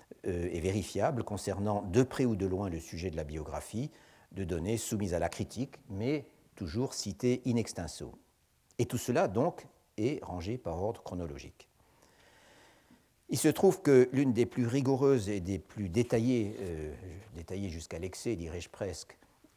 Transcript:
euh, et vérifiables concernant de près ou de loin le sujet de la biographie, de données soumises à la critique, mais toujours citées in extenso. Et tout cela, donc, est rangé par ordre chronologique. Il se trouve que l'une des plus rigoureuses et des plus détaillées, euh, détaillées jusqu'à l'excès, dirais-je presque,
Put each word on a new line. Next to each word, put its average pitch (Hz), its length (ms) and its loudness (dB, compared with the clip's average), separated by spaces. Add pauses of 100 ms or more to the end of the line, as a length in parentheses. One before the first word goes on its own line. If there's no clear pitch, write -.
(260)
euh, 87 240 0
et 85 80 -4
vérifiables 101 640 0
concernant 104 600 -2
de 101 200 4
près 131 220 0
ou 117 100 2
de 95 120 0
loin 95 220 -2
le 82 120 -4
sujet 87 280 -6
de 78 80 -6
la 82 60 -2
biographie, 78 680 -6 (400)
de - 100 -6
données 90 340 -2
soumises 104 380 -2
à 85 60 0
la 85 80 2
critique, - 480 -6 (140)
mais 123 360 -2 (300)
toujours 107 360 -4
citées 123 540 0
in 123 80 4
extenso. 87 580 -4 (680)
Et 123 60 4
tout 127 120 -2
cela, 139 300 2
donc, 120 380 0 (300)
est 123 280 0
rangé 90 340 -6
par 85 240 -4
ordre 113 220 -4
chronologique. 80 640 -10 (1600)
Il - 100 -2
se 160 100 4
trouve 175 320 6
que 127 320 10
l'une 135 200 4
des 117 140 4
plus 123 200 0
rigoureuses 135 640 4
et 104 100 -2
des 92 220 -2
plus 101 280 -6
détaillées, 113 720 2
euh, 78 320 -6 (440)
détaillées 92 340 -6
jusqu'à 82 300 -8
l'excès, 92 340 -4
dirais-je 82 360 -8
presque, - 460 -8 (400)